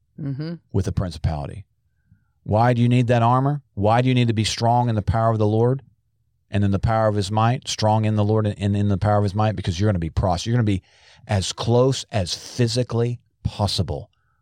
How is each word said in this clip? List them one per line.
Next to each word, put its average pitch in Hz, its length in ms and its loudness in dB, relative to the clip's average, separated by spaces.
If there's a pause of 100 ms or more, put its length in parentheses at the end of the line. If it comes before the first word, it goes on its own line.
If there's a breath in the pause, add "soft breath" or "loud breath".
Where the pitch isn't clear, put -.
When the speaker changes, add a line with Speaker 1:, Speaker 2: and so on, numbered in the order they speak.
(220)
Speaker 1:
Mm-hmm. 151 340 -8 (180)
Speaker 2:
with 95 120 0
the 95 60 -6
principality. 82 760 -6 (760)
Why 120 300 2
do 120 80 0
you 120 80 4
need 123 180 2
that 120 160 2
armor? 135 380 2 (120)
Why 107 280 2
do 127 80 0
you 131 40 2
need 123 140 2
to 117 60 0
be 110 100 0
strong 120 460 0
in 113 60 -2
the 104 60 -2
power 113 300 0
of 110 80 0
the 107 80 2
Lord 117 340 2 (680)
and 101 140 0
in 98 60 2
the 98 60 2
power 110 300 2
of 104 80 2
his 101 160 -2
might? 113 380 0
Strong 107 360 2
in 107 120 0
the 104 60 2
Lord 107 220 2
and 104 300 -2
in 104 140 2
the 101 80 2
power 104 200 2
of 101 60 2
his 98 100 -2
might, 107 220 0
because 92 240 -4
you're 107 80 2
gonna 98 100 0
be 82 120 -4
pros. 90 360 -2
You're 117 100 -2
gonna 120 100 2
be 98 180 0 (420 soft breath)
as 95 280 -2
close 123 580 0
as 92 240 -4
physically 120 840 -2 (240)
possible 78 680 -4 (300)